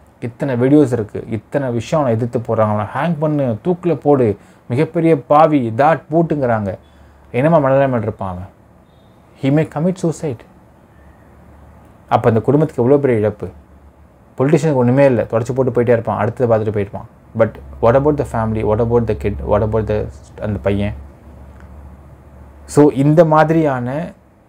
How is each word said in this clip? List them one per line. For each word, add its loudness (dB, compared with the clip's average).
இத்தனை -6
வீடியோஸ் 2
இருக்கு, -6
இத்தனை -6
விஷயம் -2
அவனை -2
எதிர்த்து -4
போடுறாங்க, -2
"அவனை 0
ஹேங் -4
பண்ணு, -2
தூக்குல -2
போடு, 2
மிகப்பெரிய 0
பாவி, 4
that 2
பூட்டுங்கிறாங்க." 0
என்னம்மா 2
மனநிலைமையில 2
இருப்பான் -8
அவன்? -14
He -10
may 2
commit -2
suicide. -4
அப்ப 2
அந்த 2
குடும்பத்துக்கு 0
எவ்வளவு 2
பெரிய 2
இழப்பு. -4
பொலிட்டீஷியனுக்கு 2
ஒண்ணுமே 2
இல்ல, 2
தொடச்சு -4
போட்டு 0
போயிட்டே 0
இருப்பான், 0
அடுத்ததை -4
பார்த்துட்டு 0
போயிடுவான். -6
But 2
what 4
about 2
the -2
family? -2
What 0
about 0
the -2
kid? -4
What 0
about -2
the, -2
அந்த -6
பையன்? -2
So 4
இந்த 4
மாதிரியான 0